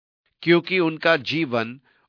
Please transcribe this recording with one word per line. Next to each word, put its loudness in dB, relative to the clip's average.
क्योंकि 2
उनका 0
जीवन -4